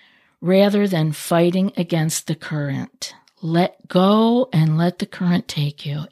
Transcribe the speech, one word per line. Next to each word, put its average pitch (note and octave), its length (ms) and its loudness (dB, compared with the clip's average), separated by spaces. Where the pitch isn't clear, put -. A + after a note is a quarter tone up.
rather G3+ 460 2
than D#3+ 240 0
fighting F3 640 0
against D#3+ 520 -2
the D#3 80 -2
current. C#3 760 -8
Let E3+ 460 -2
go A3 640 2
and D#3+ 260 2
let F3 220 -2
the G#3 60 -8
current F3 420 -2
take D3 360 -6
you. D3 280 -6